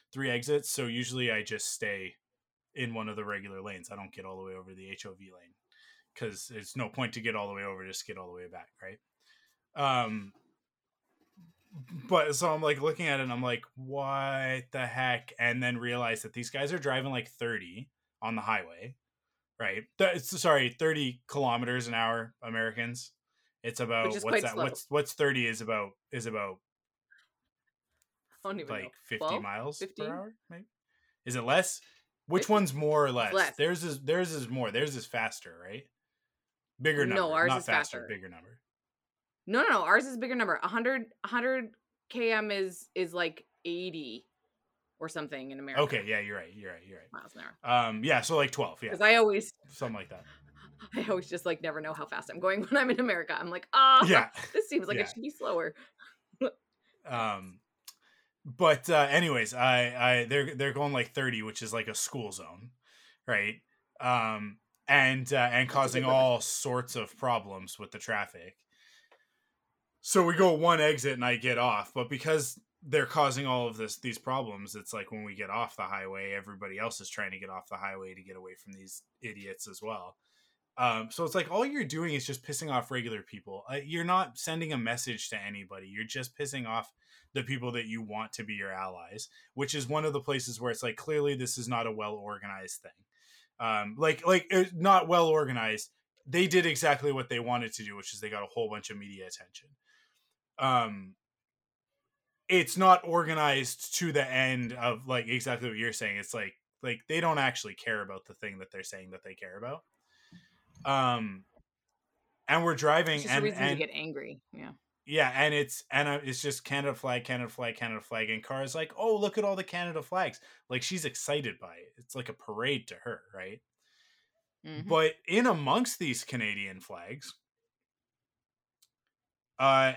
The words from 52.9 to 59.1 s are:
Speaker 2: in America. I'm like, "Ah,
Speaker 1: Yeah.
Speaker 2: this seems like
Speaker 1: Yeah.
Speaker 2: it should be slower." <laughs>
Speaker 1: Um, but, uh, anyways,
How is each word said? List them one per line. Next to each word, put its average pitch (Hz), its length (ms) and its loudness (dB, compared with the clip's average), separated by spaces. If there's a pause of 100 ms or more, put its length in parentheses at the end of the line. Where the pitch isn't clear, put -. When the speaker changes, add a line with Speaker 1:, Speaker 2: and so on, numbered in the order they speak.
Speaker 2:
in - 80 2
America. 175 380 0
I'm 170 120 -4
like, 175 240 -8
"Ah, 269 320 10
Speaker 1:
Yeah. 147 240 8 (240)
Speaker 2:
this 440 160 0
seems 226 180 0
like 202 100 0
Speaker 1:
Yeah. 202 60 2
Speaker 2:
it - 60 -6
should 226 140 -12
be 285 80 -6
slower." 165 420 -2 (680)
<laughs> 262 40 0 (600)
Speaker 1:
Um, 104 560 -4 (840)
but, 147 440 4
uh, 151 200 8
anyways, 139 440 4